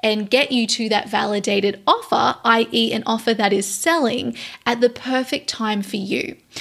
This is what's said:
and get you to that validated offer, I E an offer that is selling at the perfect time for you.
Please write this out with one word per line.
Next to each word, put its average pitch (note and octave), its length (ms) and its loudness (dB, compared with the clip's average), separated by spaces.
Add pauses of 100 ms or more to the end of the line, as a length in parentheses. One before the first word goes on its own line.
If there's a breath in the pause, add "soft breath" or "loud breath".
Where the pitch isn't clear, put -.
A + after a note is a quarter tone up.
and G#3+ 280 0
get B3+ 240 2
you A#3 140 2
to A3 200 -2
that G#3 220 0
validated G#3 760 0
offer, - 600 2
I A3+ 260 4
E A3+ 220 2
an A3 140 -2
offer A3+ 260 0
that G3+ 180 0
is G3 160 0
selling B3+ 680 0 (300 loud breath)
at A#3+ 120 0
the A#3+ 100 6
perfect B3+ 600 -4
time G#3+ 320 -2
for G3+ 160 -6
you. - 400 -6 (240 loud breath)